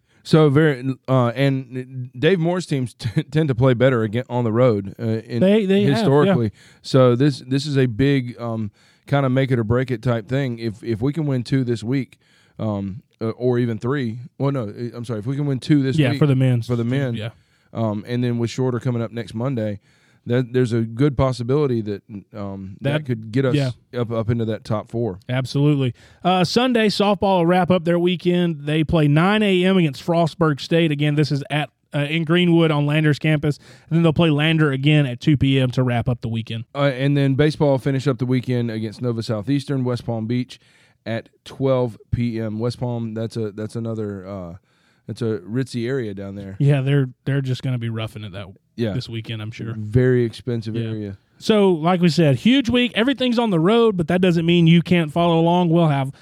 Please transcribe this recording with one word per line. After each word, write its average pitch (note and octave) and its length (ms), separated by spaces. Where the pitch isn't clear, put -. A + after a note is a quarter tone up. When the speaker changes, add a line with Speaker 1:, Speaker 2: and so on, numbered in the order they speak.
Speaker 1:
So D#3 260
very, C3+ 460
uh, B2+ 300
and B2+ 800
Dave E3+ 220
Moore's E3+ 240
teams C3 300
<laughs> - 40
t-, - 260
tend D#3 240
to C3+ 60
play C3 200
better A#2+ 300
again A2+ 260
on B2 140
the A2+ 80
road, G#2+ 460
uh, - 60
in A2+ 360
Speaker 2:
They, G3+ 260
they G3 160
have, - 80
yeah. - 80
Speaker 1:
historically. C#3+ 540
So B2+ 340
this, C3 320
this C#3 200
is C#3+ 100
a C3+ 80
big, B2+ 560
um, A2+ 300
kinda C#3+ 220
make B2+ 220
it B2+ 80
or A#2 60
break A#2+ 260
it A#2 120
type A#2 260
thing. B2+ 300
If, A2+ 240
if A2 200
we C#3+ 100
can D#3 140
win C3 180
two C3+ 180
this A#2+ 220
week, B2+ 340
um, G2+ 440
uh, A2+ 120
or B2 260
even A#2 200
three, B2 420
well, C#3 120
no, C#3 120
uh, A2+ 340
I'm A#2+ 80
sorry, A2+ 140
if G2+ 80
we C3+ 100
can C#3+ 80
win C#3 160
two D3 220
this C3 160
Speaker 2:
Yeah, D3 140
Speaker 1:
week D3 80
Speaker 2:
for D3+ 60
the C3+ 100
men's B2+ 300
Speaker 1:
for B2 100
the A#2 80
Speaker 2:
team, A#2 60
Speaker 1:
men, C3 240
Speaker 2:
yeah. A2+ 160
Speaker 1:
um, G#2+ 340
and B2 180
then A#2+ 140
with A#2 120
Shorter B2+ 300
coming A#2+ 220
up A2+ 100
next A2 220
Monday, A2 460
that A#2+ 260
there's B2 200
a A#2 100
good A#2 360
possibility B2+ 640
that, G2+ 200
um, G2 480
that C#3 120
Speaker 2:
That, D3+ 140
Speaker 1:
could A2 260
get C3+ 120
us B2+ 100
Speaker 2:
yeah. C#3 160
Speaker 1:
up, A2+ 100
up A2+ 200
into A#2 160
that G#2+ 180
top G#2+ 240
four. A2+ 300
Speaker 2:
Absolutely. C3+ 640
Uh, F#3 220
Sunday, A#3 440
softball G3 500
will E3+ 80
wrap F3+ 240
up F3+ 140
their E3+ 140
weekend. F3 640
They D3+ 220
play D#3 240
nine F3+ 340
A F#3+ 220
M F#3+ 120
against D#3 300
Frostburg E3 540
State. E3 320
Again, D3 220
this D3 180
is C#3 180
at, D3+ 180
uh, D3+ 60
in D#3 240
Greenwood E3 460
on D3 160
Lander's D3+ 320
campus. D3+ 400
And D#3 80
then E3+ 60
they'll E3 120
play E3+ 160
Lander D3+ 420
again C#3+ 340
at A#2+ 140
two D3+ 160
P C3+ 240
M B2+ 120
to C3 100
wrap A#2+ 260
up B2 140
the B2 60
weekend. A2+ 360
Speaker 1:
Uh, C#3+ 200
and C#3 220
then C#3 180
baseball D3 440
finish C3+ 300
up B2+ 100
the B2 80
weekend B2 440
against A2 320
Nova A#2 200
Southeastern, C3 640
West B2 220
Palm A2+ 200
Beach B2 320
at A2+ 240
twelve B2+ 540
P A#2+ 300
M. G#2+ 180
West A#2 220
Palm, A#2 320
that's A2+ 240
a, A2 160
that's G#2+ 240
another, G#2+ 500
uh, F#2 280
it's A2 160
a A2 240
ritzy A#2+ 420
area B2 260
down G2 200
there. G2 240
Speaker 2:
Yeah, C#3+ 220
they're, C#3 280
they're C#3 180
just B2+ 200
gonna B2+ 160
be A#2 120
roughing A2 340
it G#2 80
that G2 140
Speaker 1:
Yeah. A2 160
Speaker 2:
this A#2+ 160
weekend, A2+ 340
I'm A2 80
sure. A2+ 260
Speaker 1:
Very B2 480
expensive A2+ 520
Speaker 2:
Yeah. A#2 120
Speaker 1:
area. G#2+ 300
Speaker 2:
So, G3+ 340
like E3+ 280
we F3 80
said, D3 280
huge A#3 340
week. B3 240
Everything's A#3+ 440
on A#3 120
the E3+ 100
road, A3 360
but E3+ 120
that F3+ 140
doesn't E3+ 240
mean F3 200
you E3+ 160
can't E3 300
follow E3+ 260
along. E3+ 300
We'll E3 200
have, C#3 200